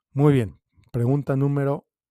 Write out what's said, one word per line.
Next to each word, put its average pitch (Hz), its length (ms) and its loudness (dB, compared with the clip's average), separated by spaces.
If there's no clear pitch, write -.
Muy 147 180 4
bien. 117 260 0
Pregunta 135 420 -2
número 139 500 -2